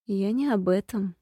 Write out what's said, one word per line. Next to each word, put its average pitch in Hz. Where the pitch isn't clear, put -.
«Я 202
не 269
об 196
этом». 190